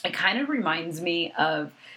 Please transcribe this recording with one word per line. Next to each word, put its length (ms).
It 100
kind 260
of 100
reminds 520
me 360
of 340